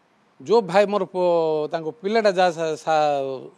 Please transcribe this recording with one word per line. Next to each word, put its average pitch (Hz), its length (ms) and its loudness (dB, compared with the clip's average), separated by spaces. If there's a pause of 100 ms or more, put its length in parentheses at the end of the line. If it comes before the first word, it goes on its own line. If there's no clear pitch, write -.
(420)
ଯେଉଁ 202 200 2
ଭାଇ 196 240 2
ମୋର 196 180 -2
ପ-, 165 680 0
ତାଙ୍କ 165 200 -6
ପିଲାଟା 208 400 0
ଯାହା 180 200 2
ସା-, 156 240 -4
ସା-, 143 840 -2